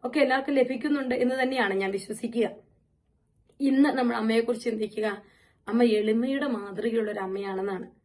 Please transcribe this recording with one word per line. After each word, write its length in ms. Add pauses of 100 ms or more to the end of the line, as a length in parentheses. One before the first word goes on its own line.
ഒക്കെ 160
എല്ലാവർക്കും 340
ലഭിക്കുന്നുണ്ട് 600
എന്ന് 280
തന്നെയാണ് 300
ഞാൻ 180
വിശ്വസിക്കുക. 580 (1080)
ഇന്ന് 300
നമ്മൾ 260
അമ്മയെക്കുറിച്ച് 540
ചിന്തിക്കുക. 540 (440)
അമ്മ 160
എളിമയുടെ 640
മാതൃകയുള്ള 640
ഒരു 80
അമ്മയാണെന്നാണ്. 680 (180)